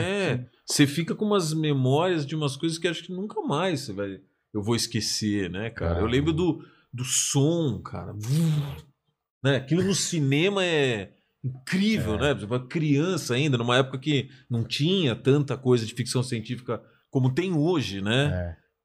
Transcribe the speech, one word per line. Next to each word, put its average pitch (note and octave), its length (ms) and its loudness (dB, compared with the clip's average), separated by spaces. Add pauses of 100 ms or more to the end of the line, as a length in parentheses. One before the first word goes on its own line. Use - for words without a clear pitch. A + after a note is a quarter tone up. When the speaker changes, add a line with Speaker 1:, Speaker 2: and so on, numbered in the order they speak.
(320)
Speaker 1:
É. - 40 0
Speaker 2:
Sim. B2 100 -8 (200)
Speaker 1:
Você - 200 4
fica E3 300 -2
com - 80 -2
umas G3 300 2
memórias D3+ 720 2
de D#3+ 100 -6
umas D3 200 -2
coisas D#3+ 220 -2
que - 80 -2
acho E3+ 160 -4
que - 100 -14
nunca G3+ 280 -8
mais F3+ 400 0
você A2 120 -10
vai... G2 280 -6 (320)
eu G#2+ 100 -2
vou A#2 140 2
esquecer, G#2 760 -2
né, G2 200 -6
cara? E2+ 220 -2
Eu - 40 2
Speaker 3:
Caramba. G#2+ 160 0
Speaker 1:
lembro D3 200 2
do, D#3+ 300 0 (300)
do A#2+ 120 -6
som, C#3+ 760 2
cara. F#2 320 -12 (1300)
Né? C3+ 140 2
Aquilo D3+ 260 0
no F#3+ 120 2
cinema E3+ 720 2
é C3+ 480 0 (300)
incrível, F#3 720 0
Speaker 3:
É. G#2+ 60 -2
Speaker 1:
né? C#3 140 2
Você G#2 120 -6
vai B2 200 -2
criança D#3 680 0
ainda, C3+ 240 2
numa A#2 200 2
época C3+ 200 0
que C3+ 300 0 (200)
não A#2 160 -2
tinha D#3 500 0
tanta C#3+ 420 2
coisa B2 280 2
de G#2+ 100 -8
ficção B2 280 -2
científica A#2+ 600 -6 (280)
como C3 240 2
tem F3+ 180 0
hoje, C#3+ 480 2
né? F#2+ 600 0
Speaker 3:
É. - 40 -20 (220)